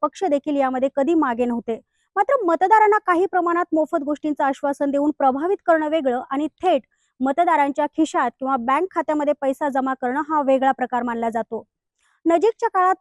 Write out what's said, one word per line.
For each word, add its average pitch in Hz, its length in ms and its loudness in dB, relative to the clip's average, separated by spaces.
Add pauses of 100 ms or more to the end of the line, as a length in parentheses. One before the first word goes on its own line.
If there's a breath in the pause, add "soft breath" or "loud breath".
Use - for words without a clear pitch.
पक्ष 302 220 -4
देखील 294 320 -2
यामध्ये 262 400 0
कधी 277 180 0
मागे 247 320 0
नव्हते. 233 340 -6 (360)
मात्र 453 300 0
मतदारांना 403 520 4
काही 359 280 2
प्रमाणात 349 480 0
मोफत 311 300 0
गोष्टींचं 294 400 -4
आश्वासन 285 480 -2
देऊन 285 260 0
प्रभावित 285 480 0
करणं 311 240 2
वेगळं 269 400 -2
आणि 285 180 -2 (160)
थेट 330 180 2 (380)
मतदारांच्या 294 680 0
खिशात 294 540 -2
किंवा 269 160 -2
बँक 269 360 0
खात्यामध्ये 302 500 -2
पैसा 277 280 -2
जमा 262 240 -2
करणं 262 360 -4
हा 311 120 0
वेगळा 269 300 2
प्रकार 247 320 -4
मानला 233 260 -4
जातो. 220 340 -6 (640)
नजीकच्या 349 440 2
काळात 370 320 2